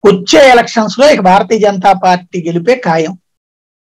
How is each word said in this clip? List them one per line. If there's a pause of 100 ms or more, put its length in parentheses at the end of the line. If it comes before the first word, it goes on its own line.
వచ్చే
elections
లో
ఇక
భారతీయ
జనతా
పార్టీ
గెలిపే
ఖాయం. (640)